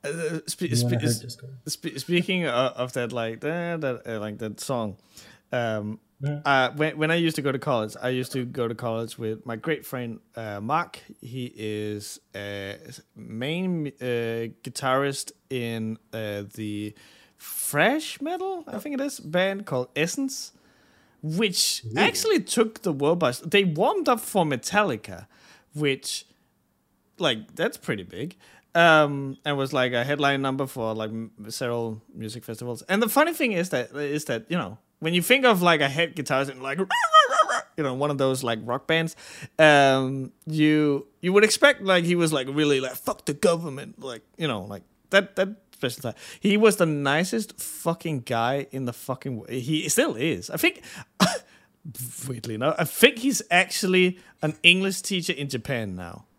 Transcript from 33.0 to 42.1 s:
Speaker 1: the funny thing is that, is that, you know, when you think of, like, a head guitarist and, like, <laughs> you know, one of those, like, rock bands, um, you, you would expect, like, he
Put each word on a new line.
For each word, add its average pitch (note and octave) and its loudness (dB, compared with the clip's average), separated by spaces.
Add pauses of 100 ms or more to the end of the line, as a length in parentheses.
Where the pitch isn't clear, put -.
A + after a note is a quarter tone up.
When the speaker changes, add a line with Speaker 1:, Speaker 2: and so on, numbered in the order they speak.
Speaker 1:
the A#3+ 2
funny D#4 4
thing C4 0
is F3+ -2
that, B2 -4
is D3 -4
that, A2+ -4
you F3 -2
know, A2 -6 (220)
when E3 -2
you F3 2
think B3+ 4
of, G3+ 6
like, E3+ 6
a C#3 2
head D#3+ -2
guitarist C#3 -2
and, C3 -12
like, C3+ -6
<laughs> D#5 4
you D#3 -2
know, C3 0
one C#3+ 0
of C#3+ -2
those, C3 2
like, A#2 -2
rock A#2+ -4
bands, E3 0 (420)
um, C3+ 6 (120)
you, D3+ 2 (140)
you F3+ 0
would G#3 8
expect, C4+ 4
like, F#3+ 4
he F3 4